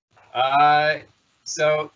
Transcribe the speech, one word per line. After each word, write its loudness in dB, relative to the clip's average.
Uh, 2
so -2